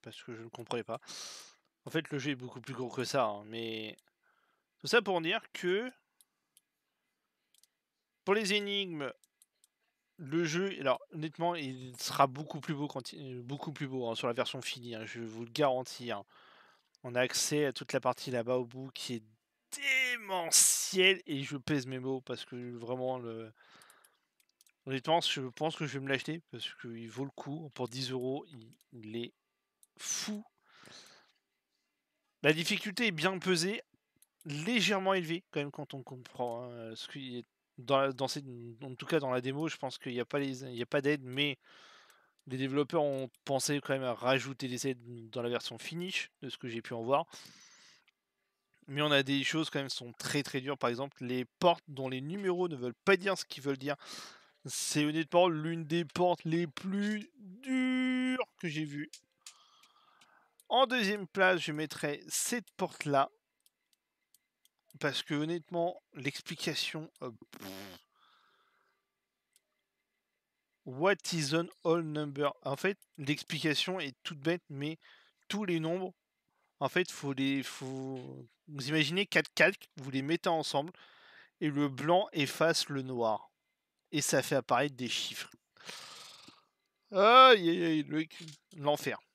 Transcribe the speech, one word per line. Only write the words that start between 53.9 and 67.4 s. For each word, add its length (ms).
C'est 400
honnêtement 420
l'une 380
des 180
portes 400
les 240
plus 720
dures 1080
que 100
j'ai 180
vues. 240
En 200
deuxième 400
place, 340
je 100
mettrais 560
cette 440
porte-là. 580
Parce 240
que 120
honnêtement, 640
l'explication, 920
euh, 100